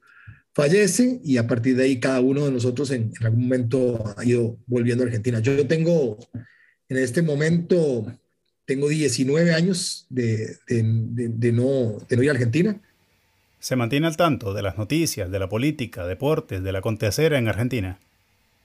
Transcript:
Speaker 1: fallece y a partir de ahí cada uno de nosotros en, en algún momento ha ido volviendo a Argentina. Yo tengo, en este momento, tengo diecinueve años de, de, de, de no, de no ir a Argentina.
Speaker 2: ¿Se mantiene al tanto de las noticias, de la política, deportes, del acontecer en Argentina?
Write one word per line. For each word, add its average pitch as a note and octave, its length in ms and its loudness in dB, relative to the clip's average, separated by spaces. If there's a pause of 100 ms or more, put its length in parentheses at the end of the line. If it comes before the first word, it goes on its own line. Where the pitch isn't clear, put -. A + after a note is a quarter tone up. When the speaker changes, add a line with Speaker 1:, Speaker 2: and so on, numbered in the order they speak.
(520)
Speaker 1:
fallece G3+ 680 2
y C3+ 140 2
a A#2 100 2
partir B2+ 300 2
de B2+ 80 4
ahí C3+ 160 2
cada C3 200 0
uno C#3 260 2
de C#3+ 40 0
nosotros B2 400 -2
en, A2+ 300 -2
en A#2 60 0
algún A2+ 160 2
momento B2 760 0
ha - 80 -6
ido A#2+ 420 2
volviendo A#2+ 380 0
a - 20 0
Argentina. A#2 320 -2
Yo C#3 300 2
tengo, D#3+ 500 2 (720)
en C3 80 -4
este C3 260 0
momento, D#3 920 0 (520)
tengo C#3+ 240 -2
diecinueve D3 680 2
años F3 540 -2
de, A2+ 480 -2 (100)
de, A#2 160 0
de, A2+ 460 -2
de A#2 240 0
no, B2 460 0 (100)
de B2 80 0
no A#2+ 80 4
ir D3 60 4
a - 20 2
Argentina. C#3+ 500 0 (800)
Speaker 2:
¿Se - 160 -4
mantiene C3 320 0
al D#3+ 80 -4
tanto C#3 360 0
de G2+ 100 -4
las F#2+ 140 -4
noticias, A2 540 -2
de G2 80 -2
la F#2+ 100 -4
política, A#2 580 -4
deportes, A2+ 580 -4
del F#2+ 100 -4
acontecer A2+ 600 0
en A#2+ 120 0
Argentina? G#2 540 -2 (640)